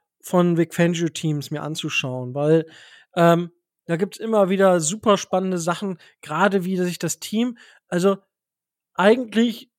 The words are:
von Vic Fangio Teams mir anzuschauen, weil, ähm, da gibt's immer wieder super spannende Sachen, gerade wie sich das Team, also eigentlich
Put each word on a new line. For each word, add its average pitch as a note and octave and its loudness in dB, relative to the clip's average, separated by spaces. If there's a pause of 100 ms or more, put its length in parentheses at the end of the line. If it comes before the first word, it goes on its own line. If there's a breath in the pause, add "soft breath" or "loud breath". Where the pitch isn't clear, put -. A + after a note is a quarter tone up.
(200 soft breath)
von F3 2
Vic E3 -2
Fangio E3+ 0
Teams D3+ -6
mir D3 -8
anzuschauen, C3 -6
weil, D#3 2 (480 loud breath)
ähm, E3+ 2 (340)
da E3+ -2
gibt's G3 -4
immer G#3+ 2
wieder F#3 4
super G3 0
spannende F#3 -2
Sachen, E3+ -6 (220 soft breath)
gerade F#3 0
wie F#3 -2
sich F3+ -2
das - -6
Team, A#3+ -4 (300 loud breath)
also F#3 0 (760)
eigentlich A3 2